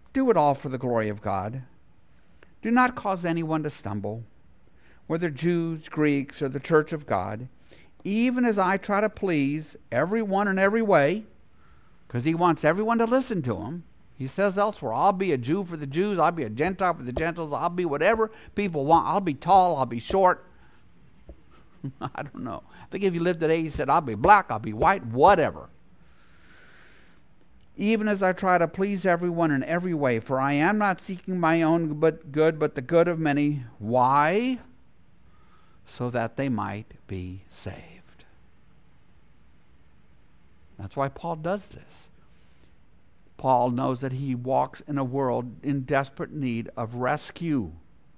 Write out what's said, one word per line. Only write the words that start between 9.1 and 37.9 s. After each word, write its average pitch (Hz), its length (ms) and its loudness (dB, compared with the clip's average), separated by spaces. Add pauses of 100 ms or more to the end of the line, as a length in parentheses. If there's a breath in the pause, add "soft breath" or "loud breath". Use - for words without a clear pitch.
everyone 196 580 0
in 190 100 0
every 202 220 4
way," 185 440 4 (840 soft breath)
'cause 123 160 -4
he 165 100 2
wants 165 300 2
everyone 214 320 2
to 226 80 2
listen 247 380 0
to 117 140 -2
him. 143 260 -10 (320)
He 131 120 -8
says 190 300 0
elsewhere, 202 360 0
"I'll 170 200 4
be 185 180 -2
a 139 60 2
Jew 147 260 -2
for 170 140 -10
the 147 100 -8
Jews, 185 300 0
I'll 165 140 4
be 165 120 -4
a 110 60 -6
Gentile 175 440 -2
for 160 100 -14
the 123 80 -8
Gentiles, 156 420 -4
I'll 143 160 -2
be 175 160 -4
whatever 208 460 0 (240 loud breath)
people 170 300 -2
want, 156 220 4
I'll 175 140 -2
be 165 140 -4
tall, 180 400 4
I'll 131 100 0
be 120 140 -6
short." 180 460 2 (1400 soft breath)
<laughs> 131 180 -12
I - 220 -8
don't 131 200 -14
know. 110 200 -10 (180 loud breath)
I - 60 -20
think 190 160 -6
if 185 100 2
you 170 60 -2
lived 170 200 0
today, 165 200 2
you 160 100 -4
said, 139 200 -2
"I'll 160 120 4
be 120 140 -4
black, 185 340 6
I'll 113 100 -2
be 113 140 -6
white, 156 320 2
whatever." 123 640 4 (2000 soft breath)
"Even 214 320 0
as 202 140 0
I 185 120 4
try 180 260 2
to 165 80 2
please 196 360 -2
everyone 170 460 2
in 139 140 0
every 175 320 -2
way, 131 240 2
for 127 200 -2
I 139 140 0
am 175 240 2
not 202 240 0
seeking 185 380 -6
my 165 240 4
own 160 360 2
but 160 320 0
good, 156 280 2
but 151 160 -2
the 135 80 -6
good 170 240 4
of 170 100 -2
many." 147 480 0 (140)
Why? 147 800 2 (1200 soft breath)
"So - 280 -8
that 117 260 -4
they 139 120 -2
might 104 440 -6 (140)
be 92 420 -10
saved." - 760 -18 (2500)